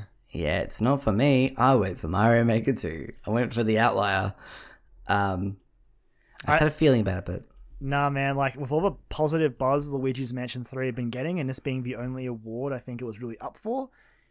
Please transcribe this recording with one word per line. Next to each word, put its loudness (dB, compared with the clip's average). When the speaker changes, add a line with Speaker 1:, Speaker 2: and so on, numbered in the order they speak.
Speaker 1:
Yeah, 0
it's -4
not 2
for 2
me. 4
I 6
went 2
for -4
Mario 4
Maker 2
Two. -6
I -4
went 0
for 0
the 2
outlier. 2
Um, 0
I 0
just 2
Speaker 2:
I 6
Speaker 1:
had 6
a 2
feeling 6
about 0
it, -10
but -6
Speaker 2:
Nah, 0
man, 0
like, -2
with -6
all 2
the 2
positive 0
buzz 0
Luigi's -2
Mansion -8
Three -4
had -4
been -4
getting, -4
and -2
this -4
being -4
the -6
only -8
award -6
I -6
think -10
it -6
was -10
really -8
up -10
for, -6